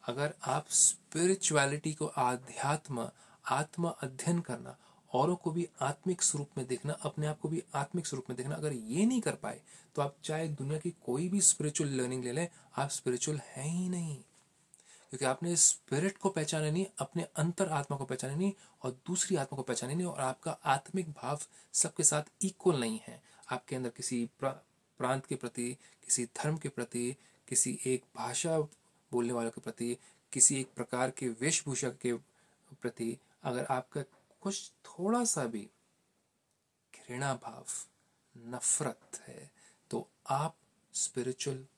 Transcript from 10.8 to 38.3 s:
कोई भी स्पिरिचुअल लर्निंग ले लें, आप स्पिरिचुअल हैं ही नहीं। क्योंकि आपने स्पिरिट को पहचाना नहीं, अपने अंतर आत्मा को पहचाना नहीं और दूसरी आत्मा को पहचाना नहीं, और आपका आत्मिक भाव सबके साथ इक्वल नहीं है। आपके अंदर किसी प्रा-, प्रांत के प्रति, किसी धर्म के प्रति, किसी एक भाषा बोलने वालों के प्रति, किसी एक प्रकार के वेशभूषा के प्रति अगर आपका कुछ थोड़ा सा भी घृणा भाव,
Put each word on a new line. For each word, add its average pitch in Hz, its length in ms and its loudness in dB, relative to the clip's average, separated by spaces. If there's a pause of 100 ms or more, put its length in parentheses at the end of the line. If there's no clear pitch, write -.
कोई 156 380 -2
भी 196 120 2
स्पिरिचुअल 151 500 4
लर्निंग 127 340 0
ले 123 80 -4
लें, 170 160 0 (280)
आप 139 140 0
स्पिरिचुअल 135 480 0
हैं 139 300 -8
ही 180 200 0
नहीं। 170 280 -4 (920)
क्योंकि 131 140 -4
आपने 170 320 2
स्पिरिट - 600 4
को 196 120 2
पहचाना 151 400 0
नहीं, 185 160 2 (120)
अपने 170 240 -2 (140)
अंतर 170 320 2
आत्मा 143 300 -2
को 135 60 -4
पहचाना 131 300 -4
नहीं 190 180 2 (300)
और 131 80 -2 (160)
दूसरी 185 300 0
आत्मा 143 200 -2
को 131 60 -6
पहचाना 127 320 -2
नहीं, 180 120 0
और 160 140 -6
आपका 131 300 -2
आत्मिक 151 640 0
भाव 143 280 -4 (320)
सबके - 320 2
साथ 151 180 6 (220)
इक्वल 180 360 4
नहीं 113 220 0
है। - 200 -16 (300)
आपके 127 240 -6
अंदर 123 140 -2
किसी 120 480 -2
प्रा-, 135 300 -4 (300)
प्रांत 131 280 0
के 143 80 -2
प्रति, 120 400 -4 (300)
किसी - 200 2
धर्म 151 320 -2
के 147 120 -6
प्रति, 120 480 -2 (320)
किसी 123 380 2
एक 127 180 0 (120)
भाषा 160 440 0 (520)
बोलने 120 200 2
वालों 117 180 0
के - 100 -14
प्रति, 120 380 -6 (340)
किसी 135 280 6
एक - 140 -6
प्रकार 127 360 0
के 127 180 -4
वेशभूषा 127 600 0
के 120 260 -2 (600)
प्रति 120 440 -4 (240)
अगर 127 220 -2
आपका 131 380 -2 (380)
कुछ - 320 -6 (120)
थोड़ा 226 400 0
सा 156 200 0
भी 113 260 -6 (1200)
घृणा 131 400 -4
भाव, - 300 -12 (720)